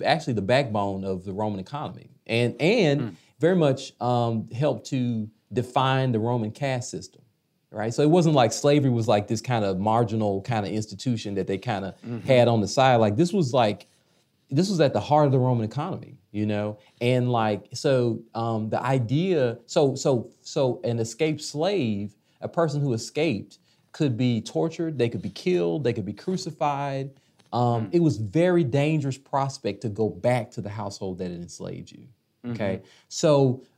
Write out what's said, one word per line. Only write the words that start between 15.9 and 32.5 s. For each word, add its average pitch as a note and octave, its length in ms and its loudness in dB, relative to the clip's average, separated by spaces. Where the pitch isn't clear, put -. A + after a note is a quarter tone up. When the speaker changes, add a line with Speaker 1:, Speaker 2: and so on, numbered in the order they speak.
Speaker 1:
you G#2 140 -2
know? G#2 320 -2
And, B2 300 2
like, A2 420 0
so, B2 480 0
um, A2+ 340 -2
the A2+ 120 -2
idea, C3 840 0
so, C#3 300 2
so, B2+ 340 -2
so B2+ 420 -2
an A#2 160 -2
escaped D3+ 420 -4
slave, C#3 760 -4
a - 60 -8
person D3 340 0
who C#3 120 0
escaped A#2 640 -4
could C3 260 -2
be A#2+ 240 2
tortured, D#3+ 560 -4
they A#2+ 120 2
could - 120 -8
be - 80 -6
killed, E3+ 540 0
they A#2+ 100 0
could G#2+ 120 -4
be G#2 80 -6
crucified. C#3+ 960 -4
Um, A#2 320 2
Speaker 2:
Hmm. F#2+ 60 -10
Speaker 1:
it F3 100 4
was D3 160 4
very E3 460 2
dangerous C#3+ 540 0
prospect C3 640 -4
to A#2 80 -4
go G#2 200 0
back B2 420 -2
to - 100 -12
the F#2+ 80 -8
household G2+ 500 -8
that F#2 120 -6
had F2 80 -10
enslaved F2+ 520 -14
you, - 160 -20